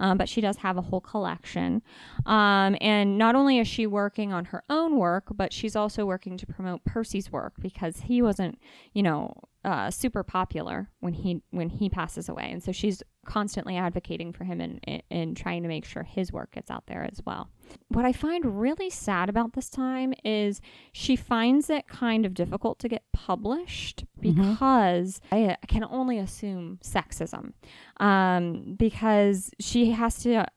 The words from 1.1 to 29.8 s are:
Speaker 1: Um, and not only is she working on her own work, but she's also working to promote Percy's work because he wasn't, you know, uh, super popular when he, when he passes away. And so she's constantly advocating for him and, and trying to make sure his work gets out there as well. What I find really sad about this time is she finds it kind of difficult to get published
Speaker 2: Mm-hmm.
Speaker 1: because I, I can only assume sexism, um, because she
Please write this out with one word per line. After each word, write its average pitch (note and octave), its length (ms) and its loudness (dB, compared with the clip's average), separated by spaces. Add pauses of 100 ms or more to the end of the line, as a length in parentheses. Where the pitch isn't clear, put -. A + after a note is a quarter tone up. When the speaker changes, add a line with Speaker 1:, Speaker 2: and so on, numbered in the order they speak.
Speaker 1:
Um, G3+ 540 6
and G#3 380 4
not A3+ 160 6
only C4+ 240 6
is A3+ 100 2
she A3 180 -2
working G3+ 460 -2
on F3 140 -4
her - 240 -10
own D#4 260 2
work, F3+ 280 2 (100)
but G3 180 -2
she's - 240 -4
also G#3+ 300 0
working F#3 320 -6
to - 80 -14
promote F#3 380 -6
Percy's - 460 -4
work - 300 -6
because - 400 -6
he A#3+ 220 2
wasn't, G3 360 0 (360)
you G3+ 80 2
know, D#3+ 320 0 (300)
uh, C#3 260 -2
super G#3+ 340 -2
popular F#3 640 -4 (100)
when F3 120 -4
he, F3 280 -2 (100)
when E3+ 180 -2
he G3 200 -2
passes F3 400 -6
away. - 220 -8
And F3+ 120 -10
so F#3 100 -4
she's F#3+ 280 -4 (240)
constantly F#3+ 520 -4
advocating F3 560 -4
for - 100 -12
him F3 180 -6
and, - 480 -8
and E3 280 -4
trying F3 260 -6
to E3+ 60 -4
make D#3 160 -6
sure - 180 -10
his F3 300 -6
work - 180 -10
gets - 180 -14
out - 200 -10
there - 240 -8
as - 120 -14
well. - 240 -10 (380)
What - 180 0
I B3+ 80 4
find D4 480 -2
really E4 300 0
sad F#3 380 -2
about A3+ 240 0
this - 180 -8
time C4 420 -2 (120)
is G#3 360 0 (300)
she - 240 0
finds B3 560 4
it D4 160 -2
kind A3+ 400 0
of F#3 80 -4
difficult F#3 460 -2
to A#3+ 80 -4
get A3+ 240 -6
published A#3 920 -4 (180)
Speaker 2:
Mm-hmm. F3+ 300 6
Speaker 1:
because G3 680 4 (120)
I, G#3 280 4
I - 60 -16
can A3 160 2
only B3+ 360 -2
assume F#3+ 640 -6
sexism, - 720 -6 (440)
um, F#3 800 2
because G#3 800 4
she A#3 320 4